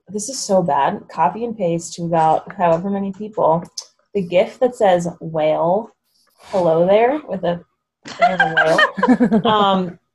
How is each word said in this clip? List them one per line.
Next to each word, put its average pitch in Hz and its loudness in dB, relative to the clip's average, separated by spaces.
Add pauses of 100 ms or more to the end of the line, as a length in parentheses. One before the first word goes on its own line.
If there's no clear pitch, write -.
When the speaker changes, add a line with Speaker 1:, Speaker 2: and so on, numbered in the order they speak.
Speaker 1:
this 208 -8
is 262 -10
so 190 0
bad. 147 -2
Copy 185 -2
and 226 -8
paste 170 -4
to 170 -8
about 160 0
however 175 0
many 196 -4
people. 175 -2 (520)
The 202 -2
gif 175 0
that 247 0
says 180 2 (120)
whale, 160 -2 (460)
hello 175 0
there, 233 4
with 180 -8
a 175 -4 (420)
thing - 0
of - 0
a - -2
whale. 247 2
Speaker 2:
<laughs> - -
Speaker 1:
Um, 196 0 (160)